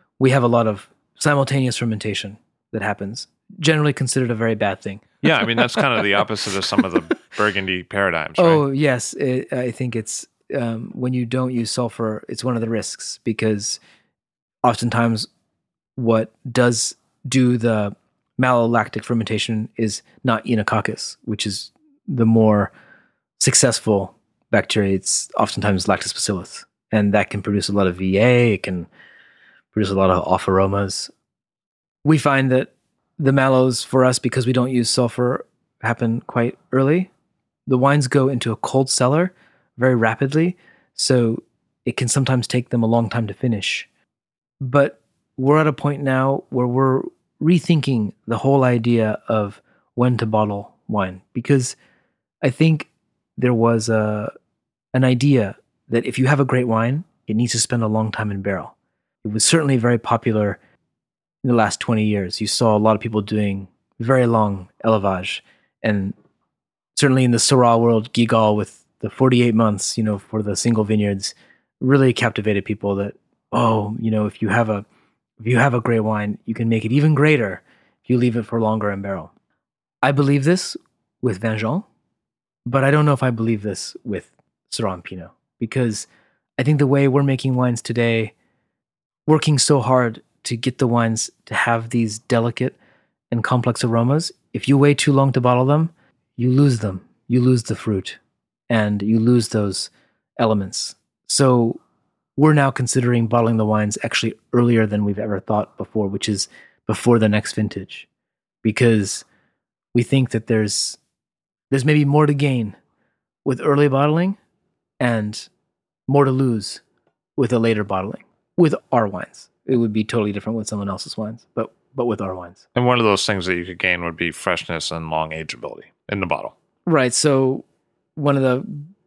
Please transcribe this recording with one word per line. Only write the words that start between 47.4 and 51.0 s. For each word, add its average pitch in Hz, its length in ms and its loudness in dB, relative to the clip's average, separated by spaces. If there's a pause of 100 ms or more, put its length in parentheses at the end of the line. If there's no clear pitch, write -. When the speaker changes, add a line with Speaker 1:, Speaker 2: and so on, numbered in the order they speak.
Speaker 1:
rethinking 143 680 0 (160)
the 113 100 -2
whole 135 280 2
idea 117 640 0
of 107 320 -4 (340)
when 123 220 2
to 113 80 -2
bottle 104 480 -2 (160)
wine, 95 320 -4 (100)